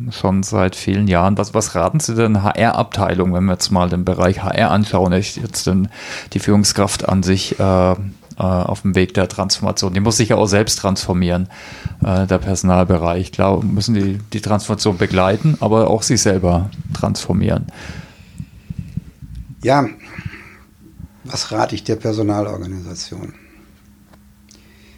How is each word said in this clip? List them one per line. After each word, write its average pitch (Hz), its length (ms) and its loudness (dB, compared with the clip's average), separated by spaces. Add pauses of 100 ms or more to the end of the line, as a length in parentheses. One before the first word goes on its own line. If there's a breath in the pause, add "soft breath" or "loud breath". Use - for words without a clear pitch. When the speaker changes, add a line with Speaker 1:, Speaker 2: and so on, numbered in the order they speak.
Speaker 1:
äh, - 40 -8
schon 98 300 0
seit 95 340 0
vielen 101 320 0
Jahren. 92 280 4
Was, 101 160 -2
was 107 220 -2
raten 92 260 2
Sie 123 140 -4
denn 110 280 2
H-R-Abteilung, 92 920 0
wenn 90 100 2
wir 98 80 2
jetzt - 180 -2
mal 90 200 2
den 90 160 0
Bereich 90 360 2
H 95 80 -2
R - 200 0
anschauen, 95 400 2
nicht 95 260 0
jetzt - 300 -6
den, 95 220 2 (440 loud breath)
die 98 60 0
Führungskraft 101 680 0
an 95 140 4
sich, 95 380 0
äh, 92 320 4
äh, 90 40 0 (400)
auf 92 460 -2
dem 95 120 0
Weg 92 200 2
der 92 140 0
Transformation? 95 680 -2
Die 98 60 0
muss 110 160 2
sich 107 140 2
ja 123 60 4
auch 101 100 4
selbst 101 320 2
transformieren, 92 720 0 (560 loud breath)
äh, 95 220 2
der 92 120 2
Personalbereich. 90 920 2
Klar, 95 300 2
müssen 101 320 0
die, 98 240 0 (140)
die 107 80 -4
Transformation 101 560 0
begleiten, 98 640 2
aber 110 300 4
auch 110 120 0
sich 117 200 0
selber 90 480 2 (240)
transformieren. - 720 -2 (2000 loud breath)
Speaker 2:
Ja, 131 240 4 (1400 loud breath)
was - 280 -8
rate 113 220 -2
ich 104 100 -8
der 113 120 -2
Personalorganisation? 98 1400 -6 (1600 soft breath)